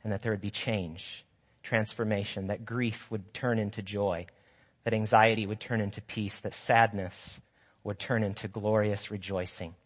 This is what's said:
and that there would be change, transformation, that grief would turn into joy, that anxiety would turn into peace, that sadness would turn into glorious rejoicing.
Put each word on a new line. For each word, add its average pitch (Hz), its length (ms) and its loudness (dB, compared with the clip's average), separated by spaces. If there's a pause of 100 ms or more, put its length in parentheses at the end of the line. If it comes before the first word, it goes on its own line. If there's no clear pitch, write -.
and 107 100 -4
that 98 100 -4
there 113 100 0
would 98 80 -2
be 101 100 -4
change, 92 760 -4 (360)
transformation, 107 840 0
that 104 180 -4
grief 117 460 -4
would 101 240 -8
turn 120 240 0
into 104 240 -4
joy, 95 440 -2 (580)
that 110 100 2
anxiety 110 520 6
would 107 140 -6
turn 110 220 0
into 98 180 -4
peace, - 400 -6
that - 140 -6
sadness 110 840 2 (460)
would 101 140 -4
turn 113 260 0
into 98 240 -4
glorious 104 600 0
rejoicing. 92 640 -6 (120)